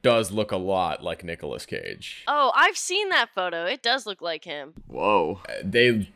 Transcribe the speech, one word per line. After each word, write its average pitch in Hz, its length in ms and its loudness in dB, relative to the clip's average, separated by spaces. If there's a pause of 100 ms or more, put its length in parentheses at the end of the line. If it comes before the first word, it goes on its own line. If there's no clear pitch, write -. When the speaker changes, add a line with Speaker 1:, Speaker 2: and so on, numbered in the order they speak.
Speaker 1:
does 113 260 4
look 104 220 -2
a 98 60 -2
lot 92 440 0
like 82 220 -8
Nicolas 82 420 -8
Cage. - 640 -12
Speaker 2:
Oh, 277 260 4
I've 349 240 4
seen 403 320 -2
that 269 240 2
photo. 170 320 -4
It 254 160 -4
does 247 240 -2
look 196 160 -10
like 160 220 -6
him. 147 300 -12 (120)
Speaker 3:
Whoa. 90 640 2
Speaker 1:
Uh, 57 60 -12 (100)
they 113 520 4